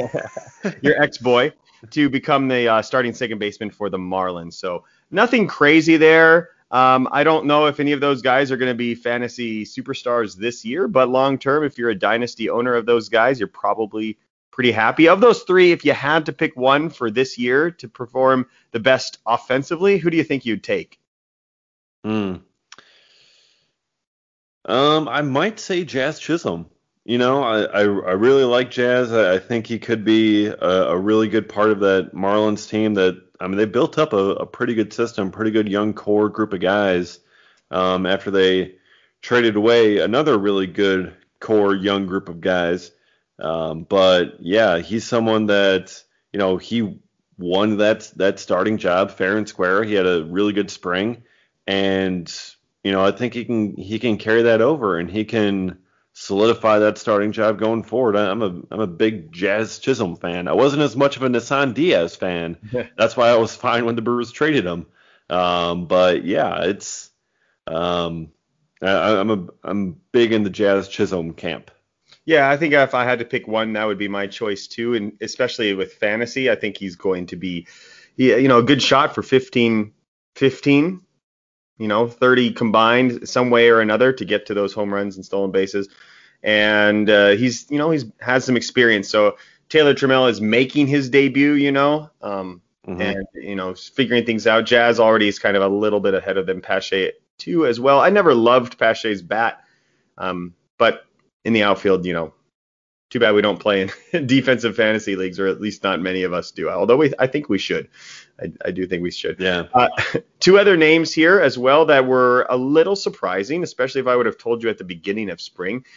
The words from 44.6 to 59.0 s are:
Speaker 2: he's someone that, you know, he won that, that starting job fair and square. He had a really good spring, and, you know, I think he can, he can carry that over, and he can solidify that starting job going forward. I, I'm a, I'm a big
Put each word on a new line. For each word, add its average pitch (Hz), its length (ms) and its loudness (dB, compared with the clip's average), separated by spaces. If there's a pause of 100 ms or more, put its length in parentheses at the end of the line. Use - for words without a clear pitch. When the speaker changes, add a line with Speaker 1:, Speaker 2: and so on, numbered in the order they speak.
Speaker 2:
he's 101 260 -6
someone 110 420 0
that, 98 540 0 (320)
you 98 60 -6
know, 92 180 0
he 110 400 -6 (400)
won 95 400 0
that, 107 380 0
that 95 240 0
starting 101 400 -2
job 92 320 0
fair 98 260 -2
and 104 100 -4
square. 95 360 -2
He 107 100 -4
had 95 140 2
a 85 180 0
really 98 280 -2
good 98 180 -4
spring, 101 500 -6 (460)
and, 95 640 -2 (500)
you 98 80 -2
know, 95 140 2
I 101 60 4
think 113 240 -8
he 117 100 -8
can, 110 300 -4
he 104 240 -8
can 117 180 -2
carry 113 260 2
that 113 180 4
over, 117 360 0
and 85 140 -6
he 107 140 -4
can 101 540 -2 (380)
solidify 107 640 2
that 107 180 2
starting 104 360 -2
job 107 260 -2
going 110 240 -2
forward. 110 320 -2
I, 104 140 0
I'm 104 120 -4
a, 90 200 -6 (100)
I'm 98 80 -8
a 107 80 -4
big 87 460 -4